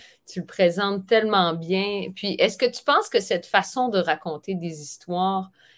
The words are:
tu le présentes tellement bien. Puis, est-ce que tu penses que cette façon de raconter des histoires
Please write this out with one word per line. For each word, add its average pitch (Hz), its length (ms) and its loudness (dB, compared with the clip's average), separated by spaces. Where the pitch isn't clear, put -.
tu 185 100 -8
le 180 60 -6
présentes 196 600 0
tellement 208 480 4
bien. 190 600 -2
Puis, 202 240 -4
est-ce 220 200 2
que 254 120 2
tu - 140 -10
penses 339 240 2
que 214 120 2
cette 185 260 -2
façon 240 420 0
de 202 100 0
raconter 160 560 -2
des 165 280 -6
histoires 190 680 -4